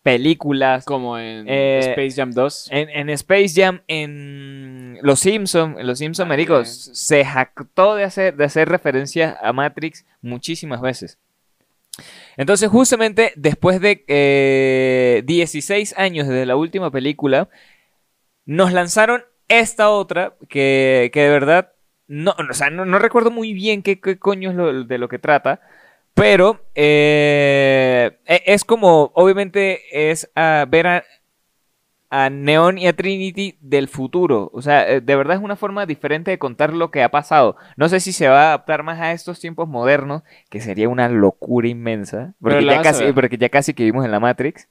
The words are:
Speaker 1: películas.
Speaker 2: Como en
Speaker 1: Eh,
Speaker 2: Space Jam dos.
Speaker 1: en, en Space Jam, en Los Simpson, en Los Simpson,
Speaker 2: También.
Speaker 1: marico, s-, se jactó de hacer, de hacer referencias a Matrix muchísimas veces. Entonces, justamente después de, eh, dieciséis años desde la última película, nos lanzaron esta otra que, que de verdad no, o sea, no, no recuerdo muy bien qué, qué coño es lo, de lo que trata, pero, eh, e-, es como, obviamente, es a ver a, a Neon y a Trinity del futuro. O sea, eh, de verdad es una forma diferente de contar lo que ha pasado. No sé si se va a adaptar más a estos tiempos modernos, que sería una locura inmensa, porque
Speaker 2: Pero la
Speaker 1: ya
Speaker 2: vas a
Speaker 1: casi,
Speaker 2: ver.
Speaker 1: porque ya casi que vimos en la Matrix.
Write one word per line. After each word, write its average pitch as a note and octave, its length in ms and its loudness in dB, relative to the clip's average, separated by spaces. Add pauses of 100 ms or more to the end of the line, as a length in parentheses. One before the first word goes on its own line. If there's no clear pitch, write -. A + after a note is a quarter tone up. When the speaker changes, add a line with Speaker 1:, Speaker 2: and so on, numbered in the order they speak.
Speaker 1:
películas. C3+ 840 0
Speaker 2:
Como B2 340 -6
en A2 280 -14
Speaker 1:
Eh, C3+ 320 0 (160)
Speaker 2:
Space C3+ 260 -4
Jam B2+ 100 -6
dos. B2+ 400 -4
Speaker 1:
en, D3 180 -4
en D3 220 -8
Space G3 380 0 (120)
Jam, F#3 260 0
en C#3 1160 -14
Los C#3 160 4
Simpson, F#3+ 600 0
en B2 80 -10
Los B2 120 -4
Simpson, E3 280 -6
Speaker 2:
También. D#3 220 0
Speaker 1:
marico, C#3+ 120 6
s-, - 340 -12
se C#3+ 280 2
jactó C#3+ 720 0
de G3+ 80 -2
hacer, F#3+ 320 -2
de D3 100 2
hacer D#3 220 0
referencias D#3 760 -2
a A2+ 120 0
Matrix D3 520 -6 (160)
muchísimas B2 600 -10
veces. B2+ 380 -8 (1160)
Entonces, G3+ 340 0
justamente A3+ 680 2
después D#3+ 420 0
de, G3+ 300 0
eh, C3 1160 2
dieciséis E3+ 720 -2
años E3+ 300 -2
desde B2+ 180 -2
la B2+ 120 0
última E3 340 -4
película, C#3 560 -2 (1000)
nos F3+ 280 0
lanzaron G#3+ 500 0 (240)
esta A3 420 2
otra F#3 440 -2 (160)
que, C3+ 640 2
que D3 80 2
de C#3+ 80 6
verdad D3 420 2 (360)
no, D#3 280 -4 (140)
o B2 40 -8
sea, C#3+ 160 -2
no, F3 140 -6
no F#3 160 0
recuerdo A3+ 320 2
muy A3+ 220 -8
bien G3+ 280 -4
qué, F#3+ 200 -2
qué F#3+ 180 -4
coño F#3+ 300 -2
es F3+ 80 -6
lo, C#3 260 -2
de A#2+ 140 -6
lo A#2+ 100 -4
que B2 120 -10
trata, D3 420 0 (520)
pero, G3+ 460 4 (160)
eh, C#3+ 1400 2 (140)
e-, E3+ 200 2
es G3 200 2
como, F3 500 4
obviamente, F#3 960 0
es - 240 -6
a D#3 340 2
ver E3 180 2
a, F3 160 0 (1080)
a C3+ 180 0
Neon D#3 480 2
y F3+ 100 -2
a E3 80 2
Trinity F#3+ 640 -6
del C#3 300 -2
futuro. C3+ 640 -2
O B2 80 -12
sea, C#3 280 2
eh, C3 120 2
de C#3 140 0
verdad C#3+ 220 0
es G3+ 60 -8
una G3+ 140 -8
forma G3+ 280 -6
diferente D#3 460 -6
de F3+ 80 -2
contar C#3+ 340 -2
lo E3 180 -4
que C#3 120 0
ha - 60 2
pasado. C#3+ 480 2 (180)
No D#3 140 0
sé F#3 100 0
si F#3 140 -6
se D3+ 160 0
va C#3 140 8
a D#3+ 60 6
adaptar D3+ 340 -4
más E3 180 -10
a E3 100 -4
estos E3+ 280 -10
tiempos E3 280 -8
modernos, C#3 540 -2 (280)
que G#2 120 -12
sería G#2+ 260 -2
una B2 220 0
locura A#2 580 2
inmensa, A#2 720 -8
porque B2+ 180 0
Speaker 2:
Pero C#3+ 100 2
la - 60 0
Speaker 1:
ya C#3 40 0
Speaker 2:
vas E3 100 0
a D3+ 40 4
Speaker 1:
casi, A#2+ 140 0
Speaker 2:
ver. C#3+ 100 0
Speaker 1:
porque B2 220 0
ya A#2+ 120 0
casi C#3+ 240 0
que A#2+ 100 -4
vimos A#2+ 220 0
en A2 60 -4
la G#2 100 -2
Matrix. B2 500 -4